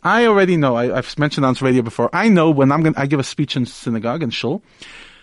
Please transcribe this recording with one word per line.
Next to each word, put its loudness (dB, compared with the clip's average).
I 2
already 4
know. 2
I, -2
I've -8
mentioned 0
on 2
this -6
radio 2
before. -2
I 0
know 4
when 4
I'm 2
gonna, 0
I -2
give 0
a -4
speech -6
in -2
synagogue -6
and -6
shul, -6